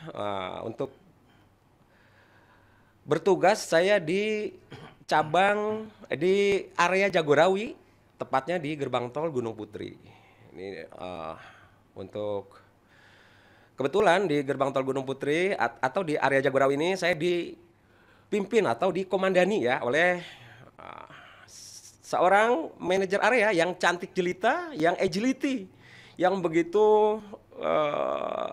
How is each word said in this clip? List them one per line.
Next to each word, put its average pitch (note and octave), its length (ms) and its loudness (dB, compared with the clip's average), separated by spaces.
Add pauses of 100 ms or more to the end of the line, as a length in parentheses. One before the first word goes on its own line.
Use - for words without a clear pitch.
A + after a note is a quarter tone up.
eh, F#2+ 560 -6
untuk A2+ 320 -10 (2000)
bertugas E3+ 640 2
saya F#3 320 4
di G#3 560 -4 (480)
cabang, G3+ 800 0 (240)
eh, - 80 -4
di G3 480 2 (160)
area F#3 320 2
Jagorawi, F3 640 4 (400)
tepatnya C3+ 400 -4
di D3+ 240 -6
gerbang B2 320 -4
tol D3+ 160 -4
Gunung A#2+ 240 -4
Putri. G#2+ 400 -12 (640)
Ini, F2+ 320 -12
eh, D#2+ 460 -10 (640)
untuk G2+ 560 -8 (1200)
kebetulan F#3 480 2
di D3 160 0
gerbang C3+ 320 -2
tol C3+ 160 -2
Gunung C3+ 160 -4
Putri D3 480 -2
at-, A#2 320 -2
atau G3 160 -2
di D#3 160 -2
area C3+ 240 2
Jagorawi C#3 400 2
ini F#3 160 0
saya F3+ 160 0
dipimpin F3 1500 -4
atau D3 300 0
dikomandani F#3 760 2
ya C3+ 160 0
oleh, E3+ 400 2 (560)
eh, - 280 -18 (920)
seorang A3 800 2
manajer F#3+ 400 -2
area G#3+ 320 2
yang E3+ 240 0
cantik F3 400 -2
jelita, A#3+ 640 -2
yang F3+ 180 2
agility, G#3+ 720 -2 (480)
yang F#3 240 2
begitu, G#3 800 4 (400)
eh, D2 920 -2